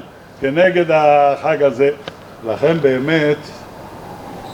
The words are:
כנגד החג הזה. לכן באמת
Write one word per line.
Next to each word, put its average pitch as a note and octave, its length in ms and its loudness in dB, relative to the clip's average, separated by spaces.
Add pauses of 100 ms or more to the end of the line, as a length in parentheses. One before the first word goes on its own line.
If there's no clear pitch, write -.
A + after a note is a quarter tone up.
(400)
כנגד E3+ 500 2
החג D3 720 4
הזה. C#3 280 2 (560)
לכן C3+ 340 0
באמת D3 580 0 (1160)